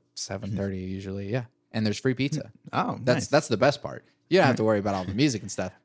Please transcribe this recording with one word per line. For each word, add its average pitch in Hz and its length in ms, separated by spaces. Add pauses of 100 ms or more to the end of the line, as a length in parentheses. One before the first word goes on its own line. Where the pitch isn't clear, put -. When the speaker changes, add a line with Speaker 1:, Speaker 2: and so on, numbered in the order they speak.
(140)
Speaker 1:
seven 98 400
thirty 95 240
usually, 95 540
yeah. 123 120 (280)
And 110 140
there's 104 120
free 131 160
pizza. 143 380 (200)
Speaker 2:
Oh, 156 300
Speaker 1:
That's, 127 200
Speaker 2:
nice. - 60
Speaker 1:
that's 147 200
the 214 80
best 143 260
part. 65 220 (260)
You 170 80
don't 165 80
have 120 100
to 113 60
Speaker 2:
Right. 110 40
Speaker 1:
worry 107 120
about 101 160
all 92 120
the 95 80
music 120 260
and 101 100
stuff. 92 220 (120)